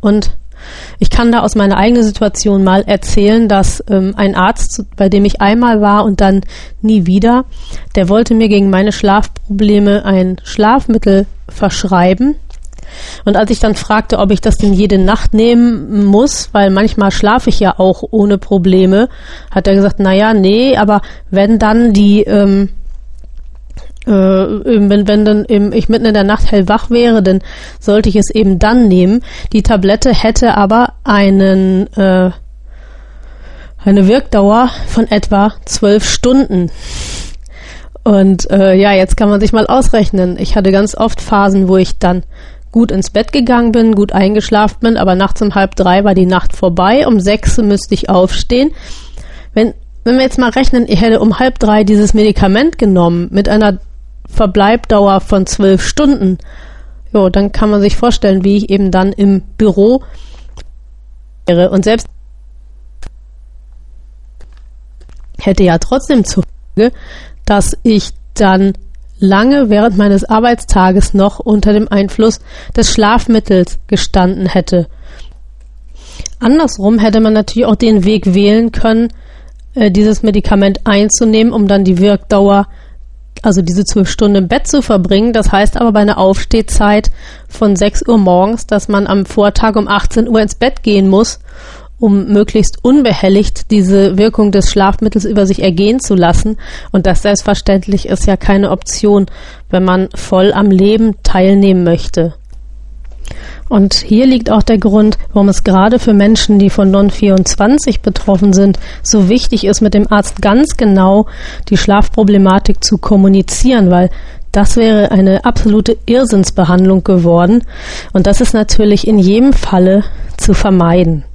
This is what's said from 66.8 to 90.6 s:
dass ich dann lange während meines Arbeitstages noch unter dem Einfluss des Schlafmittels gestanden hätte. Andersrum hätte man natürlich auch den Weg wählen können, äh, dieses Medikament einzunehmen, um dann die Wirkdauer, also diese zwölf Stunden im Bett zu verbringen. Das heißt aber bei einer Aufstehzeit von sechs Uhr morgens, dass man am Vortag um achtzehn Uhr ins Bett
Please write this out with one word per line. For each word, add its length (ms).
dass 360
ich 280
dann 400
lange 480
während 280
meines 260
Arbeitstages 880
noch 280
unter 320
dem 180
Einfluss 480
des 160
Schlafmittels 960
gestanden 580
hätte. 400
Andersrum 640
hätte 200
man 120
natürlich 340
auch 80
den 300
Weg 280
wählen 380
können, 420
äh, 160
dieses 320
Medikament 640
einzunehmen, 640
um 140
dann 160
die 160
Wirkdauer, 720
also 180
diese 240
zwölf 240
Stunden 280
im 100
Bett 220
zu 140
verbringen. 500
Das 180
heißt 280
aber 120
bei 100
einer 180
Aufstehzeit 920
von 260
sechs 320
Uhr 120
morgens, 500
dass 180
man 220
am 180
Vortag 480
um 140
achtzehn 400
Uhr 120
ins 140
Bett 300